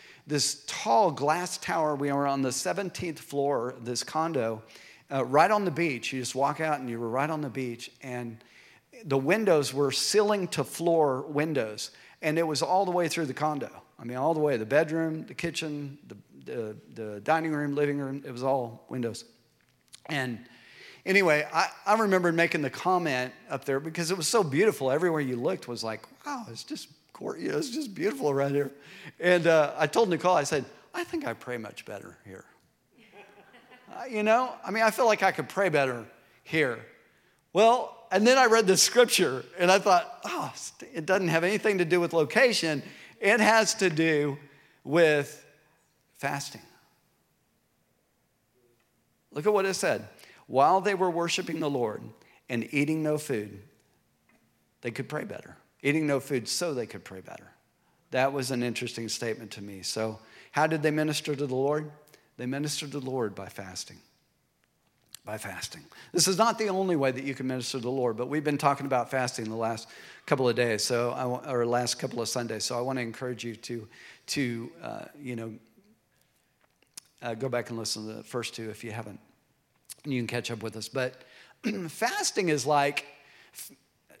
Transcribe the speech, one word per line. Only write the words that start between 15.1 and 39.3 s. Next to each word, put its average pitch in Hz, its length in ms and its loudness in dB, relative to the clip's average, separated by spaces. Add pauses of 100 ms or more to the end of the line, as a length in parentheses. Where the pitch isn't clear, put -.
the 151 60 -16
kitchen, 147 640 -6 (120)
the, 104 80 -16 (260)
the, 113 320 -8 (180)
the 107 280 -10
dining 160 320 2
room, 147 200 -2
living 143 260 0
room, 139 260 -6
it 139 60 -10
was 120 120 -8
all 127 460 0
windows. 117 340 -4 (840)
And 127 380 -4 (580)
anyway, 180 480 4
I, 165 160 2 (180)
I 214 140 4
remember 185 320 4
making 165 300 2
the 135 80 -2
comment 147 640 0 (160)
up 139 160 -6
there 135 140 0
because 160 320 -4
it 196 60 0
was 156 100 -2
so 226 160 4
beautiful. 143 480 2
Everywhere 160 300 2
you 127 140 -2
looked 151 320 -4
was 117 160 -8
like, 110 180 -6 (240)
"Wow, 262 240 -8
it's 117 140 -14
just - 260 -12 (240)
gor-, - 240 -8
you 151 140 -4
know, 147 60 0
it's 247 140 -2
just 240 240 -8
beautiful 202 340 -2
around 139 240 2
here." 139 180 0 (480)
And, 175 280 4
uh, 156 300 6
I 156 100 2
told 208 220 2
Nicole, 180 260 4
I 147 80 4
said, 135 220 -2 (280)
"I 349 100 -4
think 320 220 -6
I 117 80 -4
pray 123 240 -10
much 110 280 -14
better 104 380 -14
here." 95 220 -16 (520)
<laughs> 226 60 -20 (880)
Uh, - 140 -12
you 220 160 -2
know, 233 320 4 (100)
I - 80 -8
mean, 220 120 2
I 220 80 6
feel 254 140 2
like 214 180 4
I 185 80 6
could 143 180 -4
pray 190 200 2
better 131 360 0 (380)
here. 127 420 0 (680)
Well, 226 460 4 (140)
and 196 140 4
then 254 120 8
I 254 80 10
read 226 220 6
the 185 100 6
scripture 175 640 4 (140)